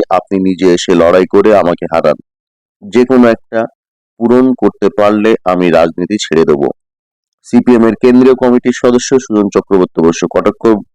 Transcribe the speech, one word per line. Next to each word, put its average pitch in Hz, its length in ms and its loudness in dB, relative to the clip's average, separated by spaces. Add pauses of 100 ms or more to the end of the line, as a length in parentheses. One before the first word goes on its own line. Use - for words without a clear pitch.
আপনি 92 300 -4
নিজে 92 340 -2
এসে 90 220 -2
লড়াই 87 300 2
করে 101 320 0
আমাকে 87 280 -2
হারান। 80 320 -2 (640)
যে 104 220 -2
কোনো 127 220 2
একটা 117 320 -4 (600)
পূরণ 120 340 2
করতে 101 340 -4 (100)
পারলে 107 460 0
আমি 90 280 -2
রাজনীতি 85 460 -2
ছেড়ে 80 280 -2
দেব।" 71 160 0 (840)
সিপিএম 123 360 0
এর 113 180 0
কেন্দ্রীয় 127 340 4
কমিটির 123 400 0
সদস্য 123 340 -2 (100)
সুজন 104 340 -2
চক্রবর্তী 95 480 -2
অবশ্য 82 260 -2
কটাক্ষ 95 360 -4 (320)